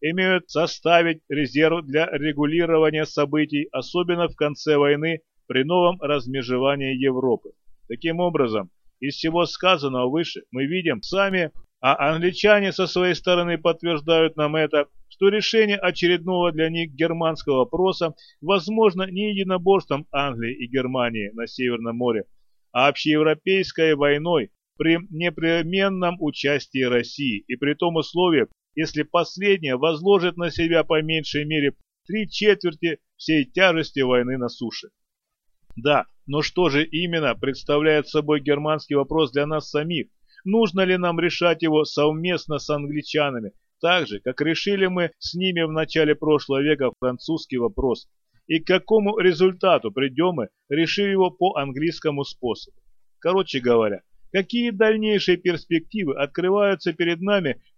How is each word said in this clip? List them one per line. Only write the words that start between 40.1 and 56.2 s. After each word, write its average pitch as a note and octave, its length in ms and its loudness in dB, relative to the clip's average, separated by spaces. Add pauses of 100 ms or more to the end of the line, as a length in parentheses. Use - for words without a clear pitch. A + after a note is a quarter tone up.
Нужно G3 360 2
ли F#3 140 2
нам F3 240 -2
решать E3+ 420 0
его D3+ 220 2
совместно D3+ 760 -2
с - 100 -12
англичанами, C#3+ 840 -4 (300)
так E3+ 260 2
же, G2+ 140 -8
как B2+ 180 -6
решили F#3+ 460 0
мы F3+ 320 0
с - 160 -12
ними F3+ 300 -2
в D#3+ 100 -2
начале D#3 420 2
прошлого C#3+ 460 0
века C#3+ 380 0
французский B2+ 580 -4
вопрос? A#2+ 500 -2 (400)
И D#3+ 120 0
к - 80 -8
какому G#3 500 2
результату F3+ 720 2
придём C#3 440 0
мы, A2+ 140 -4 (200)
решив E3 400 0
его F#3+ 220 4
по F3+ 260 0
английскому C#3+ 640 -4
способу? - 540 -6 (420)
Короче F#3 400 0
говоря, A2+ 440 2 (280)
какие A#3 380 -2
дальнейшие G#3+ 680 2
перспективы E3+ 800 -2
открываются F3+ 800 0